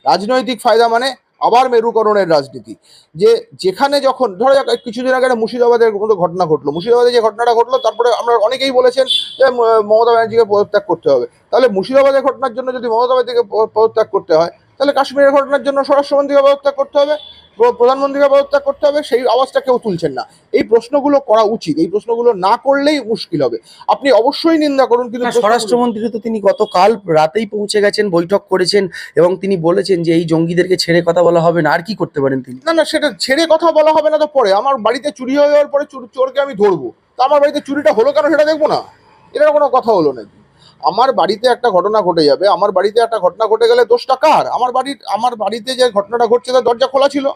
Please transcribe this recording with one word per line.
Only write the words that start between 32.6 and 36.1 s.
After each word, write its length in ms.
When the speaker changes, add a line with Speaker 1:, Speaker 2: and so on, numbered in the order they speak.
Speaker 1:
না, 80
না, 120
সেটা 340
ছেড়ে 300
কথা 240
বলা 200
হবে 180
না 80
তো 80
পরে। 260
আমার 240
বাড়িতে 340
চুরি 260
হয়ে 120
যাওয়ার 200
পরে 220
চোর, 240